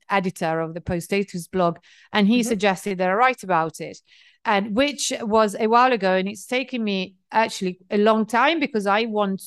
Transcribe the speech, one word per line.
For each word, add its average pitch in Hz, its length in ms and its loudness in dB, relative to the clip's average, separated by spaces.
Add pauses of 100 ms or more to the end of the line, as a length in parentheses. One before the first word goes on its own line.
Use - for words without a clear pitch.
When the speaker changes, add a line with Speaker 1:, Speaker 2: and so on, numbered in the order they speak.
Speaker 1:
editor 180 520 -2
of 160 140 -6
the 175 60 -10
Post 170 260 -6
Status 196 420 -4
blog, 175 300 0 (340)
and 208 160 4
he 247 120 4
Speaker 2:
Mm-hmm. 226 80 -2
Speaker 1:
suggested 202 500 0
that 185 120 0
I 185 40 0
write 247 280 2
about 165 380 -2
it, 156 180 -12 (460)
and 202 320 0
which 277 360 0 (100)
was 214 360 2
a 214 80 0
while 240 260 4
ago, 190 220 2
and 190 140 0
it's 214 180 -12
taken 254 380 -4
me 190 320 -4 (160)
actually 208 460 -2 (120)
a 214 80 0
long 220 280 4
time 277 340 2
because 220 260 -2
I 214 200 2
want 208 400 -2